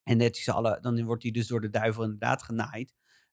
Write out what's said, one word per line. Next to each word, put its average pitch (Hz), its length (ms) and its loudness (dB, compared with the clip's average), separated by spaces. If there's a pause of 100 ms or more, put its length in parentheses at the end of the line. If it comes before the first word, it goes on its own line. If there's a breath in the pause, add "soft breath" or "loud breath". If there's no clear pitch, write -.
En 117 140 4
net 117 160 4
die - 100 -6
ze - 80 0
alle, 113 300 2
dan 117 220 0
wordt 117 200 -2
hij 120 80 -2
dus 113 160 0
door 120 140 -2
de 107 80 -2
duivel 110 340 0
inderdaad 110 400 0
genaaid. 113 500 -6 (400)